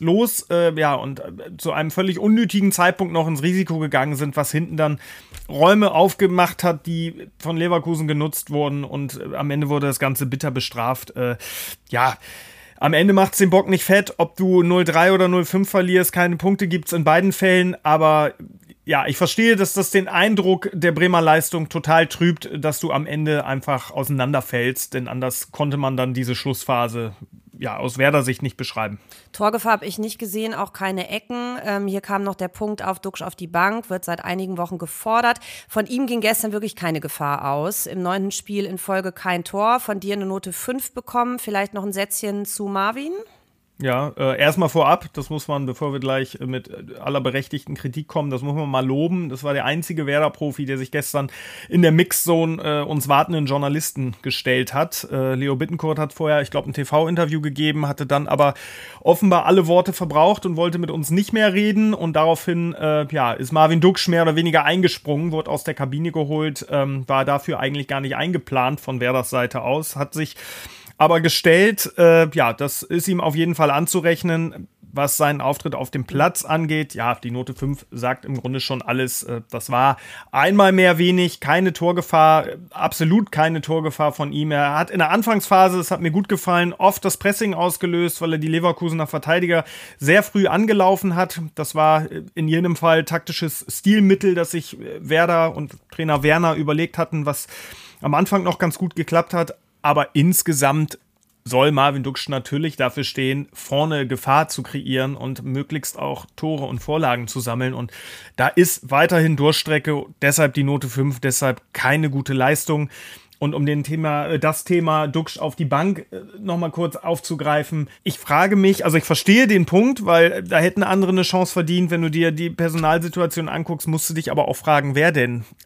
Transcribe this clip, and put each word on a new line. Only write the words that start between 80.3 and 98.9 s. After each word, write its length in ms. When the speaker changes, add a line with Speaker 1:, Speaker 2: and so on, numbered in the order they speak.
Speaker 1:
einmal 400
mehr 280
wenig, 400
keine 340
Torgefahr, 720
äh, 100
absolut 640
keine 300
Torgefahr 520
von 180
ihm. 200
Er 260
hat 140
in 80
der 100
Anfangsphase, 720
es 100
hat 100
mir 120
gut 180
gefallen, 440
oft 300
das 140
Pressing 380
ausgelöst, 680
weil 120
er 60
die 80
Leverkusener 600
Verteidiger 580
sehr 240
früh 240
angelaufen 720
hat. 260
Das 180
war, 380
äh, 100
in 120
jedem 280
Fall 280
taktisches 640
Stilmittel, 680
das 160
sich, 280
äh, 220
Werder 540
und 180
Trainer 300
Werner 320
überlegt 460
hatten, 260
was 220
am 140
Anfang 300
noch 160
ganz 180
gut 180